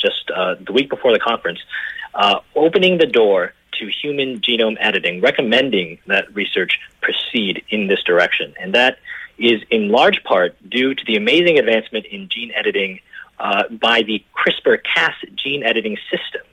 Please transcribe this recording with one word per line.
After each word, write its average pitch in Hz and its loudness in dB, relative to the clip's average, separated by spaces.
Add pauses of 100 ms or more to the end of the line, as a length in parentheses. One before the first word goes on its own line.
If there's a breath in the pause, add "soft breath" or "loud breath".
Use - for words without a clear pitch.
just, 95 -2
uh, 90 -2
the 92 -10
week 135 0
before 123 2
the 107 4
conference, 104 -4 (540 loud breath)
uh, 101 2 (160)
opening 175 4
the 160 4
door 104 4 (240)
to 113 -8
human 131 -6
genome 110 0
editing, 90 -2
recommending 117 0
that 98 -2
research 95 -2 (200 loud breath)
proceed - -2
in 107 -2
this 95 0
direction. 85 0
And 95 -6
that 127 2 (400 loud breath)
is 113 2
in 107 2
large 151 4
part 90 2 (120)
due 127 0
to 135 -8
the 113 0
amazing 151 4
advancement 110 0
in 98 -14
gene 117 -8
editing, 98 -2 (380 loud breath)
uh, 101 -2
by 117 2
the 107 -4 (100)
crispr - 2
Cas - 0 (220)
gene 139 -6
editing 110 -2 (140)
system. - -6 (100)